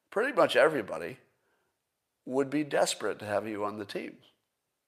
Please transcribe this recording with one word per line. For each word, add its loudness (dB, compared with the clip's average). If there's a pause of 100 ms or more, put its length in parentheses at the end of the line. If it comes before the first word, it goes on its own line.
(120)
pretty 0
much 4
everybody, 2 (1080)
would 0
be 0
desperate 0
to -10
have 0
you -4
on -6
the -8
team -10 (720)